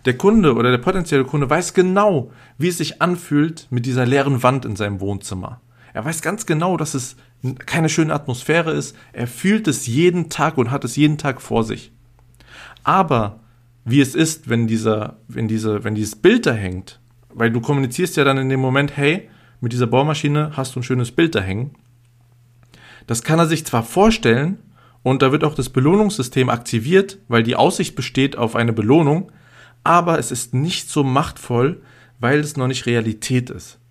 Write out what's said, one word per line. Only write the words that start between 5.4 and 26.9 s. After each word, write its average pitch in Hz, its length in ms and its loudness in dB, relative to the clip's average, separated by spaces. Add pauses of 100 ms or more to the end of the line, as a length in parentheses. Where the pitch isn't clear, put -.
Er 110 100 -6
weiß 160 180 -6
ganz 180 240 -6
genau, 170 300 0
dass 151 180 -4
es 127 220 -8 (260)
n-, 127 160 -6
keine 160 300 -2
schöne 156 260 0
Atmosphäre 151 580 -2
ist. 147 240 -6 (160)
Er 120 140 -8
fühlt 208 400 0
es - 200 -2
jeden 165 420 2
Tag 151 300 -2
und 117 120 2
hat 139 140 -4
es 117 120 -8
jeden 151 220 4
Tag 131 220 -4
vor 113 240 -2
sich. - 280 -10 (920)
Aber 143 560 0 (440)
wie 123 160 4
es 131 140 2
ist, 160 340 -2
wenn 117 180 2
dieser, 110 500 -2 (120)
wenn 117 200 -4
diese, 107 340 -2
wenn 107 120 -4
dieses 107 220 -4
Bild 226 300 4
da 139 60 2
hängt, 95 480 -8 (300)
weil 117 200 0
du 117 100 -2
kommunizierst 139 560 -2
ja 147 80 4
dann 135 140 2
in 131 100 -2
dem 131 120 0
Moment, 135 360 0
hey, 151 320 0 (320)
mit 120 120 -4
dieser 123 140 0
Bohrmaschine 147 720 0
hast 131 180 -6
du 127 60 -6
ein 120 40 -6
schönes 123 280 -2
Bild 170 220 2
da 101 60 0
hängen. 98 340 -6 (1300)
Das 117 160 -4
kann 156 160 2
er 170 80 4
sich 156 180 -2
zwar 117 200 -2
vorstellen 180 720 2 (440)
und 131 200 2
da 131 80 6
wird 151 140 2
auch 151 100 0
das 123 140 -4
Belohnungssystem 135 800 2
aktiviert, 123 720 0 (100)